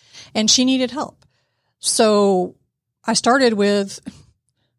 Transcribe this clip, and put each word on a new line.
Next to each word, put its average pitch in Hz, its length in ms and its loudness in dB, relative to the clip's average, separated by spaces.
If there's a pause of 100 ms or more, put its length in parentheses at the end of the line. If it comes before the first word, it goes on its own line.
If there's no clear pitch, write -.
(360)
and 214 160 0
she 254 140 2
needed 254 260 0
help. - 340 -10 (540)
So 202 760 0 (480)
I 233 100 -4
started 240 400 2
with, 202 460 -2 (800)